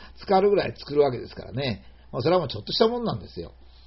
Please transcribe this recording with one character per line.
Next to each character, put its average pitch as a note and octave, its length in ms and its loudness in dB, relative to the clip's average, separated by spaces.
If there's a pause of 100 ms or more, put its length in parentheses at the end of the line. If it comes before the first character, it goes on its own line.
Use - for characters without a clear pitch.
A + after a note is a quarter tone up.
<laughs> - 120 -20
浸 - 80 -16
か F#3+ 140 6
る G3+ 100 6
ぐ G3+ 60 4
ら D3 100 2
い B2+ 100 -6
作 - 180 -10
る D3 80 6
わ C#3 80 4
け B2 80 -4
で - 80 -10
す - 80 -16
か - 100 -12
ら F#2 80 -14
ね。 B2 320 -4 (280)
ま C#3 80 -4
あ、 - 20 -2
そ D#3 60 2
れ F3 60 4
は F3+ 60 4
も D3 60 -4
う - 20 -4
ち - 80 -8
ょ A2 40 -8
っ - 40 -14
と - 80 -10
し - 60 -2
た A3+ 100 6
も A#3+ 120 -2
ん A#3 40 -6
な D#3 100 -2
ん G2 60 -6
で - 80 -14
す - 120 -12
よ。 - 120 -10 (340)